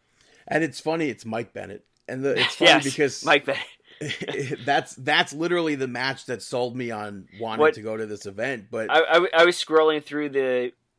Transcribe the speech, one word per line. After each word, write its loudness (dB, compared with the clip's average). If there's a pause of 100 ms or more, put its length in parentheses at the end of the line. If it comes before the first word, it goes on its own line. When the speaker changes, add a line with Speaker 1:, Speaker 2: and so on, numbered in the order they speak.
(480)
Speaker 1:
And 0
it's -6
funny, -2
it's -10
Mike -8
Bennett. -14 (240)
And -6
the, 0
it's -2
Speaker 2:
<laughs> -
Speaker 1:
funny 6
Speaker 2:
Yes, 6
Speaker 1:
because -2
Speaker 2:
Mike 2
Bennett. -8
Speaker 1:
<laughs> -16
that's, 0
that's 0
literally 0
the -4
match -4
that -8
sold -4
me -6
on -10 (120)
wanting -2
Speaker 2:
What 6
Speaker 1:
to -14
go -6
to -6
this -10
event. -6
But -4
Speaker 2:
I, 4
I, 4 (100)
I 10
was 4
scrolling 4
through -4
the, 0 (260)